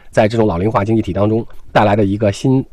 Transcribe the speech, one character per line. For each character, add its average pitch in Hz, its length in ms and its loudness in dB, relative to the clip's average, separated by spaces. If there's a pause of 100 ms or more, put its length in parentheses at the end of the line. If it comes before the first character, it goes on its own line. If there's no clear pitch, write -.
(120)
在 110 160 2
这 113 100 -2
种 110 80 4
老 92 120 0
龄 95 120 -2
化 110 140 0
经 110 100 -2
济 110 80 2
体 101 120 -4
当 101 160 0
中 113 160 -2 (260)
带 110 140 2
来 101 100 2
的 110 80 2
一 98 140 0
个 107 160 0
新， 135 280 0 (120)